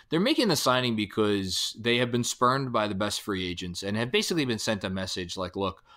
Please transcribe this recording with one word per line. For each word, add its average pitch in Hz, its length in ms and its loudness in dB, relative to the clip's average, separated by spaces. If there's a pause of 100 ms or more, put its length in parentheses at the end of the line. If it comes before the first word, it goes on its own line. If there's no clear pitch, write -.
they're 160 100 0
making 247 300 2
the 156 80 4
signing 127 400 2
because 101 800 0
they 120 200 2
have 120 120 2
been 120 140 0
spurned 127 480 0
by 107 160 2
the 104 60 -2
best 101 260 -2
free 95 260 -2
agents 90 360 -6
and 101 160 -2
have 123 120 -2
basically 180 360 0
been 113 120 0
sent 104 240 -2
a 101 60 -2
message 95 480 -4
like, 92 200 -6
"Look, 95 260 -2 (140)